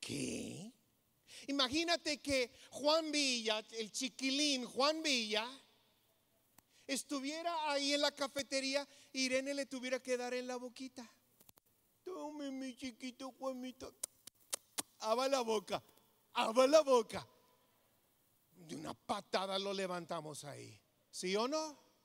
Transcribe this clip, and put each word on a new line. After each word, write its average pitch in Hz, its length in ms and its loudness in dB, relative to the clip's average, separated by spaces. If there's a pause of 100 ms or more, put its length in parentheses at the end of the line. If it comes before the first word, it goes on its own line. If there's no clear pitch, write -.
¿qué? - 720 -6 (720)
Imagínate 294 720 2
que 262 300 0 (200)
Juan 302 420 2
Villa, 233 600 2
el 220 200 -6
chiquilín 262 720 0
Juan 269 360 2
Villa, 226 460 2 (1400)
estuviera 302 840 -4
ahí 285 220 2
en 285 80 2
la 294 120 2
cafetería, 277 760 -2 (240)
Irene 262 420 0
le 277 120 -4
tuviera 254 340 -4
que 254 160 -2
dar 247 180 -4
en 254 120 -4
la 247 100 -6
boquita. 247 520 -12 (920)
"Tome, 302 480 -6
mi 262 240 -6
chiquito 254 580 -10
Juanito." 254 600 -8 (1040)
Abra 233 280 2
la 269 140 4
boca, 202 400 -2 (500)
abra 240 340 6
la 302 140 12
boca. 233 480 2 (1200)
De 165 260 -12
una 147 180 -6
patada 196 640 -2
lo 196 160 -2
levantamos 170 680 -6
ahí. 117 360 -14 (300)
¿Sí 185 260 -2
o 220 100 2
no? 311 320 -4 (260)